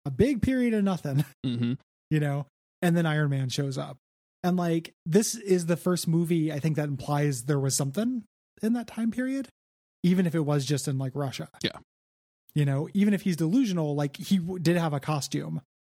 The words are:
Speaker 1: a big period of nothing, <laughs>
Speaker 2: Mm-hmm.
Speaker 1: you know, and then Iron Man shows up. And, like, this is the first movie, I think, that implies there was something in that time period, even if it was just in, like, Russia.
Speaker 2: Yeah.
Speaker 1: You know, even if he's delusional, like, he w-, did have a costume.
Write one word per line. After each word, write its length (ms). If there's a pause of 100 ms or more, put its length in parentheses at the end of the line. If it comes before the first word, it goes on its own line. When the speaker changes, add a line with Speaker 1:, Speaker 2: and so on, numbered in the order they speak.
Speaker 1:
a 60
big 300
period 320
of 100
nothing, 500
<laughs> 120
Speaker 2:
Mm-hmm. 280 (360)
Speaker 1:
you 100
know, 260 (360)
and 160
then 80
Iron 240
Man 200
shows 280
up. 200 (460)
And, 140
like, 360 (120)
this 300
is 320
the 100
first 300
movie, 440
I 80
think, 160
that 140
implies 540
there 160
was 160
something 480 (380)
in 120
that 140
time 220
period, 380 (560)
even 240
if 80
it 60
was 240
just 220
in, 100
like, 180
Russia. 320 (160)
Speaker 2:
Yeah. 140 (760)
Speaker 1:
You 120
know, 280
even 220
if 80
he's 140
delusional, 580
like, 220
he 200
w-, 220
did 180
have 160
a 60
costume. 640 (240)